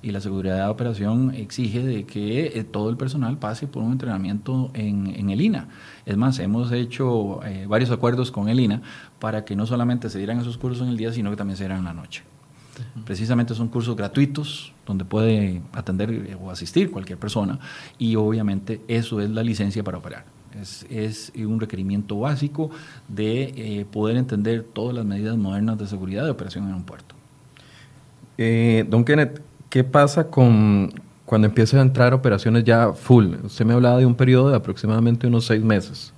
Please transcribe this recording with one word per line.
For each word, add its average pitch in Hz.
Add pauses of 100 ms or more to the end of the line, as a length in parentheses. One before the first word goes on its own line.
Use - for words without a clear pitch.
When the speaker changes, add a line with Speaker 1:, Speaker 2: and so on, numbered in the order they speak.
Speaker 1:
Y 113
la 98
seguridad 95
de 101
operación 117
exige 120
de 110
que, 117
eh, 107
todo 104
el 117
personal 131
pase 117
por 123
un 117
entrenamiento 127
en, 101
en 98
el 104
ina. 202 (380)
Es 101
más, 127
hemos 117
hecho, 120
eh, 95
varios 117
acuerdos 123
con 101
el 120
ina 117 (380)
para 107
que 101
no 101
solamente 120
se 95
dieran 110
esos 120
cursos 123
en 127
el 120
día, 113
sino 107
que 104
también 98
se 98
dieran 95
en 92
la 85
noche. - (720)
Speaker 2:
Ujú. 110
Speaker 1:
Precisamente 117
son 113
cursos 120
gratuitos 143 (120)
donde 95
puede 104 (100)
atender, 98
eh, 101
o 92
asistir 160
cualquier 92
persona 104 (360)
y 113
obviamente 107
eso 113
es 104
la 110
licencia 101
para 90
operar. - (260)
Es, -
es 110
un 110
requerimiento 101
básico 143 (380)
de, 113
eh, 104
poder 110
entender 113
todas 120
las 117
medidas 107
modernas 104
de 104
seguridad 98
de 156
operación 101
en 95
un 90
puerto. - (1200)
Speaker 2:
Eh, 113
don 117
Kenneth, 143 (260)
¿qué 127
pasa 143
con, 107 (340)
cuando 107
empieza 117
a 135
entrar 127
operaciones 117
ya 113
full? 104
Usted 104
me 117
hablaba 123
de 131
un 120
periodo 127
de 135
aproximadamente 113
unos 117
seis 110
meses. 107